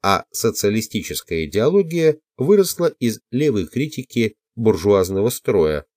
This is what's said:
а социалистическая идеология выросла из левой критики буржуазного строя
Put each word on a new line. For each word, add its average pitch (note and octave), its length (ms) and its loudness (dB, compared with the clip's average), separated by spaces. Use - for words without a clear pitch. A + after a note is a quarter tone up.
а F#2+ 300 0
социалистическая G#2 1160 -4
идеология D#3+ 720 0
выросла F3+ 500 2
из A2+ 200 -2
левой B2 340 0
критики B2+ 720 -4
буржуазного G2 760 2
строя D#2 560 0